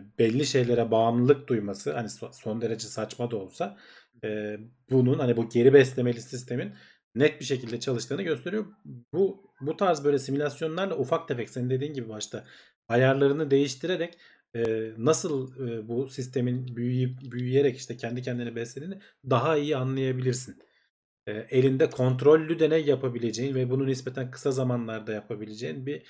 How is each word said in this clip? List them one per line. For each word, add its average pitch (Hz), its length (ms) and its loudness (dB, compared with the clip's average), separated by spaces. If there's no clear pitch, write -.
belli 120 280 4
şeylere 120 440 2
bağımlılık 120 580 4
duyması, 104 440 -2
hani 120 160 -6
so-, - 240 -12
son 110 280 -6
derece 110 280 -4
saçma 117 420 -6
da 120 60 -4
olsa, 165 400 -6
e, 107 320 -6
bunun 123 280 4
hani 123 180 2
bu 113 120 -2
geri 123 260 6
beslemeli 127 460 6
sistemin 135 520 -8
net 147 260 2
bir - 40 -10
şekilde 123 360 -4
çalıştığını 139 420 -4
gösteriyor. 175 440 -4
Bu, 190 460 0
bu 151 160 -4
tarz 165 280 2
böyle 143 140 4
simülasyonlarla 147 800 -4
ufak 139 320 -2
tefek 123 220 -4
senin 123 200 -4
dediğin 143 240 -2
gibi 117 140 -8
başta 107 360 -10
ayarlarını 139 640 4
değiştirerek, 156 680 0
e, 117 40 -2
nasıl, 135 720 0
e, 113 200 -6
bu 127 200 -2
sistemin 123 680 -4
büyüyüp, 127 560 -2
büyüyerek 127 440 2
işte - 200 -12
kendi 123 260 -6
kendini 120 340 -6
beslediğini 143 420 -10
daha 135 260 2
iyi 147 200 0
anlayabilirsin. 131 840 -2
E, 107 60 -6
elinde 131 580 2
kontrollü 147 720 4
deney 156 240 2
yapabileceğin 123 680 -2
ve 127 160 -2
bunu 135 160 0
nispeten 127 440 -4
kısa - 220 -4
zamanlarda 117 600 -2
yapabileceğin 107 760 -8
bir, - 240 -8